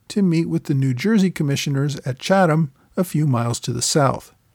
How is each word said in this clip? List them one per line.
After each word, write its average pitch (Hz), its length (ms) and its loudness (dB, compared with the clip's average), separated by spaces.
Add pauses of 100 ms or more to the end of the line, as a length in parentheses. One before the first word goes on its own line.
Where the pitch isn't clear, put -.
to - 120 -2
meet 170 300 2
with 165 140 -2
the 151 100 -2
New 135 180 0
Jersey 190 380 2
commissioners 139 680 -2
at 127 180 -8
Chatham, 165 520 2 (280)
a 185 60 0
few 156 220 -2
miles 117 340 0
to 127 120 -6
the 120 80 -4
south. - 540 0 (200)